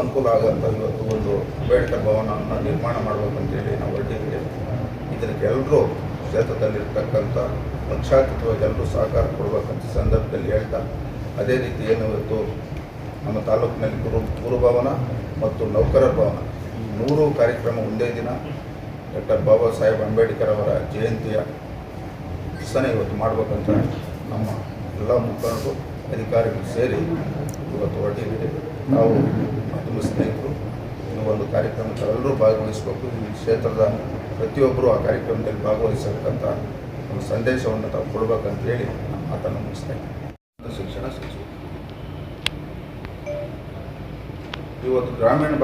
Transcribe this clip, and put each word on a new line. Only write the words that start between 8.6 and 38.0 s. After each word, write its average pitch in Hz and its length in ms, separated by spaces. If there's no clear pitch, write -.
ಎಲ್ಲರೂ - 260
ಸಹಕಾರ 117 300
ಕೊಡ್ಬೇಕಂತ - 460
ಸಂದರ್ಭದಲ್ಲಿ 113 560
ಹೇಳ್ತಾ, - 260
ಅದೇ 123 140
ರೀತಿ - 180
ಏನು 113 180
ಇವತ್ತು 110 280
ನಮ್ಮ 110 120
ತಾಲೂಕಿನಲ್ಲಿ 110 560
ಗುರು, - 120
ಗುರುಭವನ 120 440
ಮತ್ತು 180 200
ನೌಕರರ 131 440
ಭವನ 123 200
ಈ - 20
ಮೂರು 147 220
ಕಾರ್ಯಕ್ರಮ 117 360
ಒಂದೇ 113 180
ದಿನ 117 120
ಡಾಕ್ಟರ್ - 340
ಬಾಬಾ 113 200
ಸಾಹೇಬ್ 107 300
ಅಂಬೇಡ್ಕರ್ 110 480
ಅವರ 104 140
ಜಯಂತಿಯ 110 460
ದಿವಸನೇ 131 380
ಇವತ್ತು 101 260
ಮಾಡ್ಬೇಕಂತ 104 480
ನಮ್ಮ 107 160
ಎಲ್ಲ 107 120
ಮುಖಂಡರು, 117 460
ಅಧಿಕಾರಿಗಳು 110 600
ಸೇರಿ 127 240
ಇವತ್ತು 101 280
ಹೊರಟಿದ್ದೀವಿ. 110 460
ನಾವು 110 180
ಮಾಧ್ಯಮ - 360
ಸ್ನೇಹಿತರು - 420
ಈ 107 200
ಒಂದು 104 120
ಕಾರ್ಯಕ್ರಮಕ್ಕೆ 110 580
ಎಲ್ಲರೂ 127 200
ಭಾಗವಹಿಸಬೇಕು. 107 640
ಈ 104 40
ಕ್ಷೇತ್ರದ 113 420
ಪ್ರತಿಯೊಬ್ಬರು 127 560
ಆ - 20
ಕಾರ್ಯಕ್ರಮದಲ್ಲಿ 110 600
ಭಾಗವಹಿಸಬೇಕಂತ - 760
ಒಂದು - 220
ಸಂದೇಶವನ್ನು 113 600
ತಾವು - 200